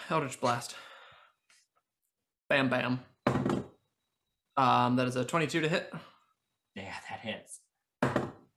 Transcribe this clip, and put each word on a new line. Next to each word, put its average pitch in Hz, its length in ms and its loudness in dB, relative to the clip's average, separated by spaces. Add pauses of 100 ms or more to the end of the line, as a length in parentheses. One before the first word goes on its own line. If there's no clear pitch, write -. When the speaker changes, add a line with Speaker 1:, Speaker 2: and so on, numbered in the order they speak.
Speaker 1:
Eldritch 147 320 -2
Blast. 120 360 0 (1700)
Bam, 143 200 4
bam. 127 320 0 (1600)
Um, 123 400 6
that 127 120 2
is 123 80 -2
a 127 80 0
twenty-two 160 380 0
to 156 60 2
hit. - 240 -2 (840)
Speaker 2:
Yeah, - 180 -12 (160)
that - 100 -10
hits. - 400 -12 (960)